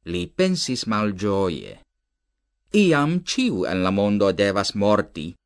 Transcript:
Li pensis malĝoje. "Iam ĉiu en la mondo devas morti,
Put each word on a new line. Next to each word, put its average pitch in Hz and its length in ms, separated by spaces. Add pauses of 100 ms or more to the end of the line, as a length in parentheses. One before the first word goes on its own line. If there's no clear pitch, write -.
Li 87 200
pensis 180 600
malĝoje. 98 880 (1000)
"Iam 170 460
ĉiu 180 460
en 92 160
la 92 80
mondo 101 420
devas 98 420
morti, 101 600 (120)